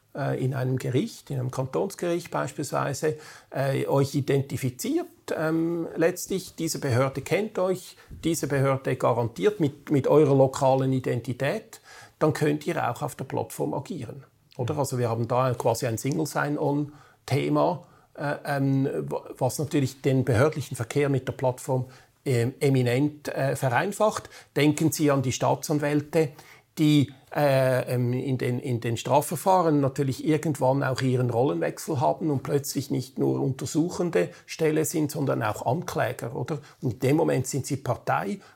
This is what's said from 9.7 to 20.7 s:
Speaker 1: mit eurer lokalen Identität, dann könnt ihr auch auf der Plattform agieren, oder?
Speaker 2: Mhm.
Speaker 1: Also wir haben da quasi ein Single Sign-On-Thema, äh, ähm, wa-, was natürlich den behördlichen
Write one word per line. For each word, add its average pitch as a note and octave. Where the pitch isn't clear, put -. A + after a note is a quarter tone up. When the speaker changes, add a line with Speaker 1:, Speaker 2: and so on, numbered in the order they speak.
Speaker 1:
mit C#3
eurer C#3+
lokalen C3
Identität, C3
dann D#3
könnt D3+
ihr D3+
auch A#2+
auf B2
der -
Plattform C3+
agieren, C3+
oder? C3
Speaker 2:
Mhm. D3
Speaker 1:
Also C3
wir A#2+
haben A2+
da B2
quasi A#2
ein A2+
Single D3+
Sign-On-Thema, D3
äh, D3
ähm, C#3
wa-, C#3
was B2+
natürlich C#3
den C3
behördlichen C#3